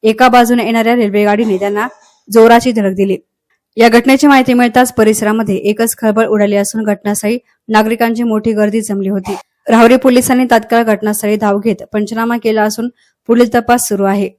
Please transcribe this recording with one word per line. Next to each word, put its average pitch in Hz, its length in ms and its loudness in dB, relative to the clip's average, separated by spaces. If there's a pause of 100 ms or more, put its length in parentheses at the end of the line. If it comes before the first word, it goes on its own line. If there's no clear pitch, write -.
एका 226 260 2
बाजूने 240 360 2
येणाऱ्या 226 300 0
रेल्वे 208 300 0
गाडीने 208 340 0
त्यांना 208 280 -4 (460)
जोराची 233 400 4
धडक 202 220 -2
दिली. 196 220 -2 (600)
या 233 120 4
घटनेची 262 380 2
माहिती 269 280 4
मिळताच 247 400 2
परिसरामध्ये 214 640 0
एकच 214 420 -4
खळबळ 220 280 0
उडाली 208 300 0
असून 202 280 -4
घटनास्थळी 208 540 -4 (300)
नागरिकांची 226 540 0
मोठी 220 300 -2
गर्दी 208 280 0
जमली 202 280 -6
होती. 196 280 -6 (340)
राहुरी 233 260 4
पोलिसांनी 254 540 2
तात्काळ 233 320 0
घटनास्थळी 214 540 -2
धाव 202 220 -2
घेत 208 240 -4 (100)
पंचनामा 226 440 -4
केला 220 260 -2
असून 214 260 -4 (400)
पुढील 233 260 2
तपास 240 340 0
सुरू 196 160 -2
आहे. 196 240 -2 (100)